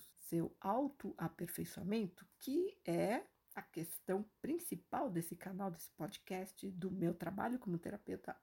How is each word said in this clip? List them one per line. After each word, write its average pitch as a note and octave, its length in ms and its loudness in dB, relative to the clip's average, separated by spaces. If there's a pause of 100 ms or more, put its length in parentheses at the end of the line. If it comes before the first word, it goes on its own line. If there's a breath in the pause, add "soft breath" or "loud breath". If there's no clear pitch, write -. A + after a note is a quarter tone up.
(300)
seu E3 320 2
autoaperfeiçoamento, G3 1600 0 (140)
que F4 460 2
é F3+ 400 4 (320)
a G3+ 60 -6
questão F#3 600 -2 (160)
principal C#4+ 680 -2
desse E3+ 260 0
canal, F#3+ 360 -2
desse - 220 -10
podcast, - 760 -6
do F#3 220 -2
meu F3 240 4
trabalho G#3+ 420 0
como F3 220 0
terapeuta, - 640 -6